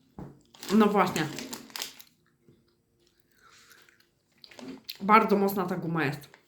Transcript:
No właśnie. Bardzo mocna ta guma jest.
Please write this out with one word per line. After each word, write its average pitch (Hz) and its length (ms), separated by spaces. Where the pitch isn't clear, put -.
No 214 140
właśnie. 190 340
Bardzo 208 360
mocna 196 280
ta 180 100
guma 165 300
jest. 139 240